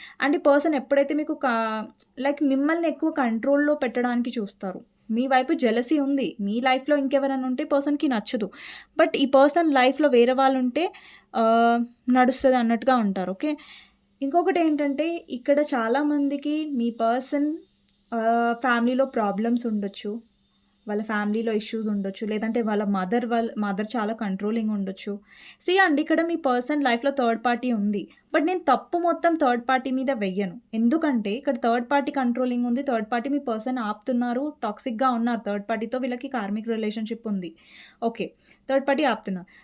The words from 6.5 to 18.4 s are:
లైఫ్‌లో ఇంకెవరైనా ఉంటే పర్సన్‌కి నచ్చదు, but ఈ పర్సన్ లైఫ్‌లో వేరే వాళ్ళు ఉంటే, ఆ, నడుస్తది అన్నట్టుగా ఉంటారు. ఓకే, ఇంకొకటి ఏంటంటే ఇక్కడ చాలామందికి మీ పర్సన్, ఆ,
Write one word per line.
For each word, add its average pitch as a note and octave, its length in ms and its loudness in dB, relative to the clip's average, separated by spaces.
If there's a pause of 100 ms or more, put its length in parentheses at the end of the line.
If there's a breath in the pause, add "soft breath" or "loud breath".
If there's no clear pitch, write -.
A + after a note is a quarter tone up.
లైఫ్‌లో C4 360 2
ఇంకెవరైనా C4+ 500 0
ఉంటే B3+ 180 -2
పర్సన్‌కి D4 440 0
నచ్చదు, G#3+ 400 -2 (480 loud breath)
but D#4+ 200 4
ఈ C4+ 140 2
పర్సన్ D4 420 6
లైఫ్‌లో C4+ 380 4
వేరే A#3+ 220 6
వాళ్ళు C4+ 260 4
ఉంటే, B3+ 260 0 (500 loud breath)
ఆ, A3+ 100 2 (640)
నడుస్తది B3+ 460 4
అన్నట్టుగా A#3 400 2
ఉంటారు. F#3+ 360 0
ఓకే, D4+ 200 -2 (680 loud breath)
ఇంకొకటి F4 400 2
ఏంటంటే D4 480 0 (220)
ఇక్కడ C#4+ 280 0 (120)
చాలామందికి C#4+ 880 0 (180)
మీ A#3 160 -2 (100)
పర్సన్, C4 480 0 (640)
ఆ, A3+ 80 -2 (400)